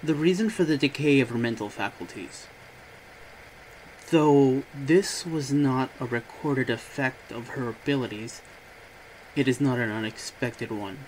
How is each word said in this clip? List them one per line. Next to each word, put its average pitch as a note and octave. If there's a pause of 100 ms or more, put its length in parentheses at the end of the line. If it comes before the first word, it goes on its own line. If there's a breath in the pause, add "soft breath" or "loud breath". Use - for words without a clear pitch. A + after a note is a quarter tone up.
The D#3
reason F3+
for G#3
the D#3
decay C#3+
of B2
her A#2
mental A2+
faculties. - (1600)
Though C#3+ (120)
this D3+
was D#3
not C3+ (100)
a C3
recorded B2
effect -
of A2+
her B2+
abilities, A2+ (960)
it C#3+
is B2+
not C3+
an A#2
unexpected A2
one. G2+